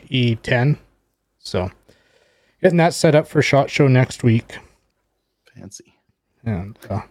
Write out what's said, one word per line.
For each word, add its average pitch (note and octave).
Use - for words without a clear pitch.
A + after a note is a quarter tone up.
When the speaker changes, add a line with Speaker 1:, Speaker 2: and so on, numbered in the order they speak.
Speaker 1:
E A#2+
ten. C3
So F#2
getting F3
that E3
set D#3+
up D#3
for D3+
shot C#3
Show C#3+
next B2+
week. A#2
Speaker 2:
Fancy. -
Speaker 1:
And, G2+
uh, G#2